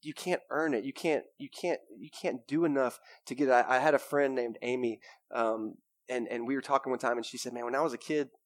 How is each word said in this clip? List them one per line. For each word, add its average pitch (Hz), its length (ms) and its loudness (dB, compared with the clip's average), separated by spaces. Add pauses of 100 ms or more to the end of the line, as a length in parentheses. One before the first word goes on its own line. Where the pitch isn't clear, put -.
You 151 100 -8
can't - 360 -2
earn 151 240 0
it. 127 100 0
You 135 100 -6
can't, 151 300 2 (140)
you 139 120 -12
can't, - 300 -2 (180)
you 107 120 -16
can't 127 380 -6
do 160 180 2
enough 139 340 2 (260)
to 131 100 -8
get 135 140 2
it. - 20 8
I, 123 260 6
I - 20 6
had 151 140 4
a 135 60 6
friend 143 360 2
named 120 260 -2
Amy, 120 380 -2 (340)
um, 113 420 -2 (340)
and, 123 180 -2
and 120 200 -4
we 135 80 0
were 131 60 -2
talking 135 300 2
one 120 80 -2
time, 120 180 0
and 117 80 -6
she - 120 -12
said, 120 160 -8
"Man, 120 120 -6
when 120 100 -2
I 143 60 2
was 156 120 0
a 117 40 -8
kid" 147 320 -2 (160)